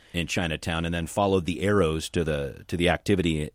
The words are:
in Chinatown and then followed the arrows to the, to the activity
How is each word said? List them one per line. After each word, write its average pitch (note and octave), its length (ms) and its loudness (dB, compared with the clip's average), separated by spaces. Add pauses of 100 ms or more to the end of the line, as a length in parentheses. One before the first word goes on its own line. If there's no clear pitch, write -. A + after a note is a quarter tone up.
(120)
in E2+ 160 -2
Chinatown E2 560 -2
and E2+ 100 -2
then E2+ 140 -2
followed F#2+ 380 2
the E2 160 -2
arrows F2 480 2
to F2 120 0
the, C#2+ 460 -4
to F#2 80 -4
the E2+ 120 2
activity E2 680 0